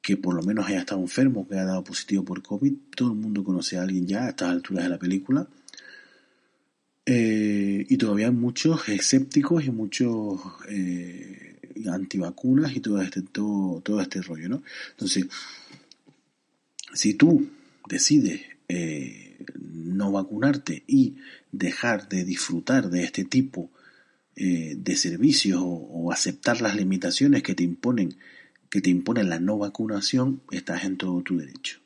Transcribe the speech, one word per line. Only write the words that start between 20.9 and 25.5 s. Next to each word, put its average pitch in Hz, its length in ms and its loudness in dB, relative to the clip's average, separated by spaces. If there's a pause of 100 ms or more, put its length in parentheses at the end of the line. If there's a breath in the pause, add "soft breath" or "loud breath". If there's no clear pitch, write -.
dejar 98 580 -2
de 92 140 -2
disfrutar 92 680 0
de 87 140 0
este 92 220 -4
tipo, 131 440 0 (680 soft breath)
eh, 82 420 0
de - 180 -2
servicios 90 640 4